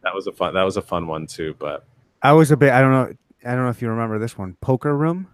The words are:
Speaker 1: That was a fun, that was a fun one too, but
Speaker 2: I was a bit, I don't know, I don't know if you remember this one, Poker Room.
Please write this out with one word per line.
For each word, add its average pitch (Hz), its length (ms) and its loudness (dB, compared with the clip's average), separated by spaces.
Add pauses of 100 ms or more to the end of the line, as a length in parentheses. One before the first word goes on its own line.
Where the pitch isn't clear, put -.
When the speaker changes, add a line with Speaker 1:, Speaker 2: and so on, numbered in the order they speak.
Speaker 1:
That 95 120 -4
was 98 120 -6
a 95 40 -8
fun, 87 220 -4
that 95 100 0
was 95 140 0
a 98 40 -4
fun 85 260 -6
one 78 200 -8
too, 80 320 -10
but 73 260 -10 (380)
Speaker 2:
I 139 100 6
was 156 180 6
a 151 60 4
bit, 135 140 6
I 123 100 6
don't 135 100 6
know, 131 220 0 (300)
I 123 120 -6
don't 127 80 -2
know 127 80 -2
if 117 100 -8
you 117 80 -4
remember 113 300 -4
this 113 180 -8
one, 92 240 -10
Poker 143 340 0
Room. 170 380 -2